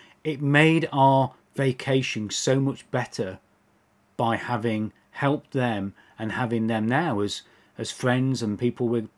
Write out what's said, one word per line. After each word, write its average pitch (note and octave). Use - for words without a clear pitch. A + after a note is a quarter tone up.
it D3
made D#3
our C3+
vacation C3
so C3
much C#3
better A2+
by A2+
having A2
helped C#3+
them A2
and A2
having A#2
them A2
now C3
as, G#2
as A#2+
friends B2+
and G#2
people A#2+
we're A2+